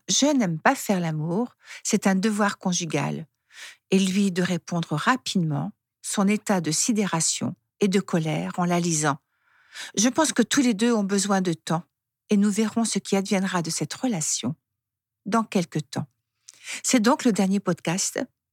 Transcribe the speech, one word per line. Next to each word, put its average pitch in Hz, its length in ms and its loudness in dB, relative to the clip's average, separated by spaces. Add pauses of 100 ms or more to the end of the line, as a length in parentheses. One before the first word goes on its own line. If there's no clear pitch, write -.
je 233 180 2
n'aime 220 320 2
pas 247 160 4
faire 202 240 -2
l'amour, 170 560 -2 (300)
c'est - 240 0
un 190 80 4
devoir 202 420 0
conjugal », 156 680 -4 (680)
et 190 80 4
lui 196 320 2
de 180 100 0
répondre 170 540 -2
rapidement 165 720 -2 (320)
son - 240 0
état 208 340 0
de 151 120 -2
sidération 180 800 -2 (240)
et 202 80 2
de 196 140 2
colère 165 560 -2
en 180 80 0
la 175 160 2
lisant. « 156 380 0 (760)
Je 208 120 2
pense 302 240 2
que 247 100 2
tous 277 200 2
les 247 120 4
deux 233 180 2
ont 208 120 2
besoin 196 360 2
de 185 120 0
temps 165 320 -4 (460)
et 214 60 4
nous 202 140 4
verrons 220 340 0
ce 214 140 -2
qui - 160 -4
adviendra 190 480 0
de 160 80 -4
cette - 240 -4
relation 160 640 -2 (680)
dans 220 200 0
quelque 175 340 -2
temps. » 151 280 -6 (760)
C'est - 180 2
donc 247 240 2
le 240 80 4
dernier 196 280 2
podcast - 580 -4 (340)